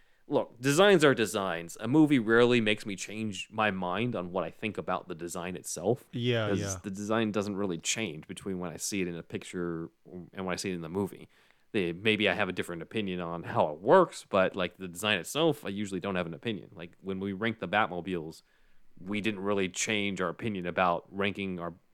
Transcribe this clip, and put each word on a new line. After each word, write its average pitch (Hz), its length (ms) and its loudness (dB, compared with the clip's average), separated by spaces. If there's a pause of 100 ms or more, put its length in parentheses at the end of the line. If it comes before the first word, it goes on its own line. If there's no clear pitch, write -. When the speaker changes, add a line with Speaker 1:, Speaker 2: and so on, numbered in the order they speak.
(280)
Speaker 1:
look, 123 340 -2
designs 160 420 8
are 135 100 10
designs. 95 680 0
A 113 80 -6
movie 147 300 6
rarely 117 420 6
makes 107 240 0
me 98 100 -6
change 101 560 -8
my 107 200 2
mind 95 440 -2
on 90 160 -6
what 90 140 -2
I 82 60 -6
think - 260 -8
about 90 320 -4
the 87 60 -10
design 85 420 -8
itself. 92 560 -4
Speaker 2:
Yeah, 120 360 0
Speaker 1:
'cause 101 120 0
Speaker 2:
yeah. 98 220 -4
Speaker 1:
the 101 80 -8
design 107 400 -2
doesn't 101 260 -2
really 92 220 -2
change 80 480 -6
between 92 320 -8
when 90 120 -6
I - 60 -10
see 101 240 -4
it 87 80 -2
in 85 80 -6
a 80 60 -10
picture 85 640 -6 (440)
and 95 120 -8
when 90 80 -2
I - 20 -2
see 95 160 -4
it 90 40 -4
in 85 60 -6
the 80 80 -8
movie. 90 380 -4 (460)
They, 87 200 2
maybe 104 360 4
I 90 40 4
have 98 160 0
a 90 40 -4
different 87 280 -6
opinion 92 380 -4
on 85 240 -6
how 98 260 2
it 76 100 -8
works, 156 500 4
but, 95 260 2
like, 90 220 -2
the 95 120 -10
design 95 300 0
itself, 151 460 0
I 98 40 -6
usually 98 320 -4
don't 98 140 -2
have 87 120 0
an 82 60 -8
opinion. 95 420 -8
Like, 85 160 -14 (100)
when 95 180 -6
we 98 140 -4
rank 107 260 -4
the 95 80 -6
Batmobiles, 87 760 -2 (640)
we 104 160 -4
didn't 101 200 -2
really 98 280 2
change 101 520 -2
our 90 80 0
opinion 95 360 -4
about 87 460 2
ranking 98 480 -4
our, 85 140 -8 (200)